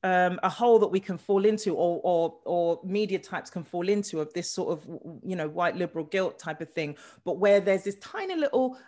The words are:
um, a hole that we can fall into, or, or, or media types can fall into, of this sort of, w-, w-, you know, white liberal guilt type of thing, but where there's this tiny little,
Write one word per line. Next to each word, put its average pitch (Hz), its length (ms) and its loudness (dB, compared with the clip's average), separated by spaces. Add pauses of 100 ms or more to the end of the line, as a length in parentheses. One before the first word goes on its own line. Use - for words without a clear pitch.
um, 180 400 2
a 185 60 2
hole 233 300 6
that 208 100 4
we 190 120 0
can 190 180 -8
fall 196 260 0
into, 208 300 2
or, 170 280 0
or, 165 440 0
or 170 380 0
media 196 340 -2
types - 320 -10
can 180 140 -10
fall 175 240 -4
into, 202 320 0
of 151 120 -6
this 175 180 -6
sort - 220 -4
of, 160 140 -6
w-, 165 140 -14
w-, 156 240 -16
you 185 120 -6
know, 156 120 -4
white 175 280 -2
liberal 165 300 -4
guilt 185 320 -2
type 156 240 -10
of 156 100 -14
thing, 147 240 -6 (280)
but 175 140 -2
where 202 220 6
there's 190 240 2
this 196 160 -6
tiny 381 340 -8
little, 262 540 0